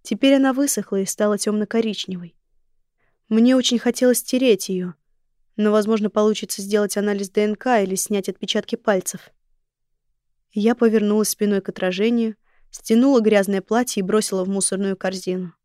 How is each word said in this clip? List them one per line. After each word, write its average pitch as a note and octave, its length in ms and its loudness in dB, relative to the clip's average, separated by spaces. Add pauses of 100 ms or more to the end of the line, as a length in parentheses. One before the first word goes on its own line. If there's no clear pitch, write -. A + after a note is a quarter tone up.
Теперь C4+ 360 2
она C4+ 180 2
высохла B3 460 -2
и F#3+ 40 -2
стала G#3 320 0
тёмно-коричневой. G#3 960 -4 (920)
Мне A#3 260 4
очень B3 240 2
хотелось A#3+ 420 2
стереть B3 500 0
её, F3+ 240 -6 (640)
но, G#3 160 2
возможно, G#3+ 360 0
получится G#3+ 540 -2
сделать G3+ 340 -2
анализ G3+ 320 -2
Д G#3 160 0
Н G#3+ 100 -2
К A#3 280 0
или F#3+ 140 -2
снять G3 340 -4
отпечатки G#3 460 -6
пальцев. - 520 -2 (1200)
Я A3 240 0
повернулась G#3+ 540 2
спиной G3+ 320 0
к F#3+ 80 -10
отражению, G#3+ 680 -2 (360)
стянула B3 500 4
грязное G3+ 400 2
платье A3+ 400 -2
и - 40 -2
бросила G3 400 -2
в F#3+ 40 -6
мусорную G3 480 -2
корзину. F#3 560 -6 (120)